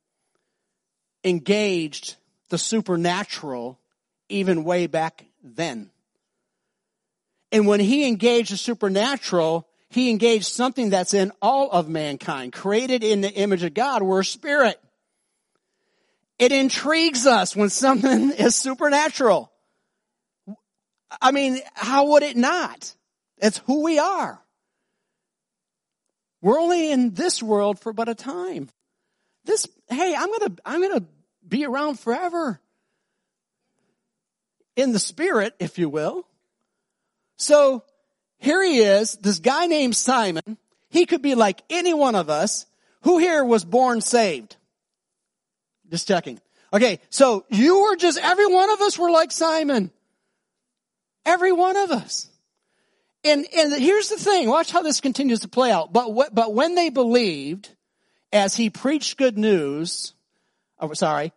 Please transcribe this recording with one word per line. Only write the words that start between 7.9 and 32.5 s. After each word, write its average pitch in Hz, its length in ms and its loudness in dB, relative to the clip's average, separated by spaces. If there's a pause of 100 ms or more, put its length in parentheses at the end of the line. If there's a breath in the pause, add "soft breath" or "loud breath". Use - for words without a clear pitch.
engaged 233 440 2
the 196 60 -8
supernatural, 190 1080 -2 (220)
he 254 200 0
engaged 220 360 2
something 247 440 -4
that's 185 240 0
in 196 280 0
all 269 280 0
of 175 200 -2
mankind, 143 640 -8
created 233 500 -2
in 208 160 2
the 196 140 -4
image 196 300 0
of 160 100 -4
God. 240 300 -2
We're 190 180 2
a 185 40 0
spirit. 285 540 0 (1600)
It 247 140 4
intrigues 277 720 0
us 196 300 2
when 202 120 2
something 262 600 2
<laughs> 320 60 -6
is 226 180 2
supernatural. 262 960 0 (1700)
I 262 100 2
mean, 269 280 -2 (140)
how 277 380 0
would 294 120 6
it 262 140 -4
not? 302 580 -2 (420)
It's 208 280 0
who 294 180 0
we 320 160 0
are. 330 420 -2 (2000)
We're 226 180 2
only 339 300 0
in 247 260 0
this 320 280 -4
world 208 360 -2
for 226 120 -10
but 226 160 -6
a 226 80 -6
time. 311 540 -12 (720)
This, 415 240 -2 (220)
hey, 311 260 -2
I'm 311 140 -4
gonna, 415 260 -4 (100)
I'm 302 160 -4
gonna 359 240 -2 (400)
be 262 200 -4
around 277 340 -4
forever. 320 640 -4 (2250)